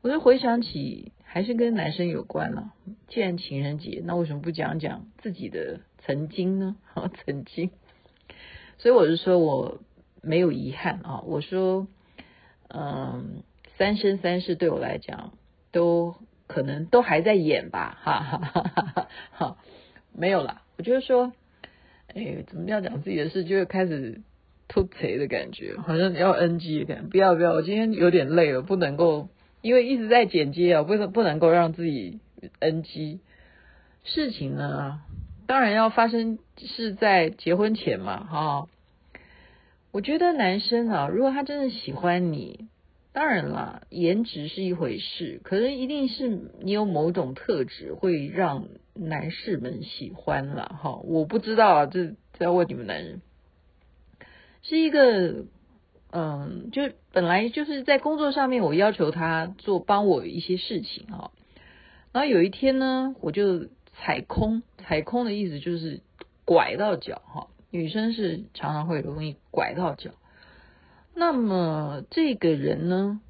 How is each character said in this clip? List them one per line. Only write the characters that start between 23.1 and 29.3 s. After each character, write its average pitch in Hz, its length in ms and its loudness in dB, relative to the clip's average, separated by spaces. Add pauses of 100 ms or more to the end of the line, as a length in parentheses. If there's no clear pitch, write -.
的 160 160 -2
事， 185 140 -4
就 180 100 -2
会 190 120 4
开 185 200 0
始 139 340 -6 (460)
吐 - 160 2
槽 - 200 -4 (140)
的 139 120 -2
感 - 240 -4
觉， - 240 -12
好 160 200 -2
像 185 160 2
要 175 200 4
N 170 260 2
G 156 220 -4
的 - 60 -4
感 - 180 -8
觉。 - 40 -10
不 185 100 2
要， 190 180 8
不 160 40 0
要， 170 120 4
我 160 100 2
今 190 140 -2
天 220 160 2
有 175 180 6
点 151 200 4
累 160 200 6
了， 131 120 0
不 190 120 0
能 151 220 0
够， 160 320 2 (340)